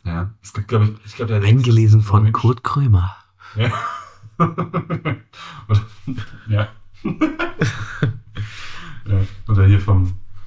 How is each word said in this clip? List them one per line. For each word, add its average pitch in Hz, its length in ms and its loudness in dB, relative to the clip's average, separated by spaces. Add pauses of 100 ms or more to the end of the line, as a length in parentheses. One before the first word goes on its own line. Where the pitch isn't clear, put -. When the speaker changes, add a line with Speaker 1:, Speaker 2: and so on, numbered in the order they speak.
Speaker 1:
Ja. 87 280 -6 (120)
Es - 100 -20
gibt, 104 140 -8
glaub 110 160 2
ich, 107 80 2 (140)
ich - 100 -20
glaub, - 140 -6
der 107 120 0
Speaker 2:
Eingelesen 110 600 6
von 104 220 4
Speaker 1:
Mensch 107 100 4
Speaker 2:
Kurt 120 320 0
Krömer. 101 500 2 (400)
Speaker 1:
Ja. 107 160 0 (680)
<laughs> - 0 -
Oder, - 1400 -4 (680)
ja. 104 180 0 (360)
<laughs> - 40 -4 (2000)
Ja. 98 140 0 (280)
Oder 98 180 4
hier 101 140 6
vom, 92 340 2 (340)